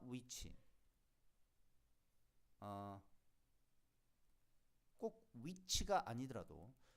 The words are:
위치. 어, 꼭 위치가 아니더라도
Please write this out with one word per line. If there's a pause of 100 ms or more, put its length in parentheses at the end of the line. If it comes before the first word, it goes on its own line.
위치. (2000)
어, (2000)
꼭
위치가
아니더라도 (240)